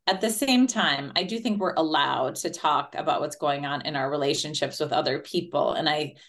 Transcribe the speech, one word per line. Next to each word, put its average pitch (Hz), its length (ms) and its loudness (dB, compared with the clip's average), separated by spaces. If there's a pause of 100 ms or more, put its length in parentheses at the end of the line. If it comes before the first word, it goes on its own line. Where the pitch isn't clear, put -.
At 190 140 0
the 220 80 2
same 254 380 4
time, 147 500 0
I 175 60 4
do 214 160 -4
think 214 200 -2
we're 185 160 0
allowed 143 640 2
to 170 140 -4
talk 147 440 0
about - 280 0
what's 147 140 -4
going 143 280 -2
on 143 220 -4
in 151 100 -4
our 135 140 0
relationships 143 680 0
with 147 140 -2
other 143 280 2
people. 147 520 0
And 156 160 0
I 151 280 -2 (120)